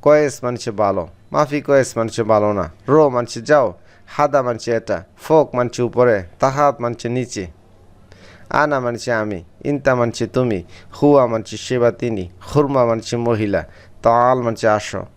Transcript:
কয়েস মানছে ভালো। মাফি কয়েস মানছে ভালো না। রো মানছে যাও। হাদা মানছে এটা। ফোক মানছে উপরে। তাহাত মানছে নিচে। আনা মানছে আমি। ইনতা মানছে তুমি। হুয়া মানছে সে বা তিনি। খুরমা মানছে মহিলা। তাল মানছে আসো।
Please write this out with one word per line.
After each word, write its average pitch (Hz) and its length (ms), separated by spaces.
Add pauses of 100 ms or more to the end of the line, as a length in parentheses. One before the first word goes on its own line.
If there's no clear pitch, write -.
কয়েস 147 400
মানছে 120 280
ভালো। 98 340 (260)
মাফি 147 300
কয়েস 139 360
মানছে 113 260
ভালো 104 300
না। 95 120 (240)
রো 151 220
মানছে 120 320
যাও। 135 260 (400)
হাদা 147 340
মানছে 120 300
এটা। 110 260 (200)
ফোক 151 360
মানছে 123 280
উপরে। 120 340 (220)
তাহাত 135 420
মানছে 120 280
নিচে। 117 360 (1040)
আনা 143 300
মানছে 120 320
আমি। 107 260 (260)
ইনতা 139 300
মানছে 117 320
তুমি। 120 320 (380)
হুয়া 143 300
মানছে 110 300
সে 127 220
বা 120 120
তিনি। 107 340 (220)
খুরমা 139 400
মানছে 113 300
মহিলা। 107 460 (400)
তাল 120 400
মানছে 113 260
আসো। 107 320 (160)